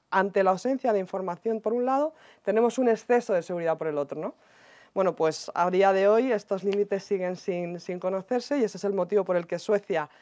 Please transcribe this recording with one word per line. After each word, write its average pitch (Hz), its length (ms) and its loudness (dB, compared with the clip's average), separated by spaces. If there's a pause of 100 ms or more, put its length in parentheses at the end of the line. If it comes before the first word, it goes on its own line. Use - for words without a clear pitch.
ante 190 340 2
la 185 80 6
ausencia 254 420 0
de 202 60 2
información, 190 600 -4
por 220 140 -2
un 247 120 0
lado, 277 280 0 (300)
tenemos 226 340 2
un 254 100 2
exceso 233 460 0
de 170 100 0
seguridad 165 340 -2
por 160 100 -4
el 151 100 -4
otro, 143 220 -4
¿no? 196 140 -8 (600)
Bueno, 185 220 0
pues 160 380 -2
a 175 160 2
día 190 240 4
de 190 140 4
hoy 233 240 4
estos 202 320 -4
límites 202 400 -2
siguen 185 320 -4
sin, 175 440 -6
sin 180 200 -10
conocerse 190 580 -4
y 269 60 2
ese 196 140 -2
es - 60 -16
el 202 100 -2
motivo 190 320 0
por 180 100 0
el 175 100 -2
que 175 140 -6
Suecia 196 500 -2 (120)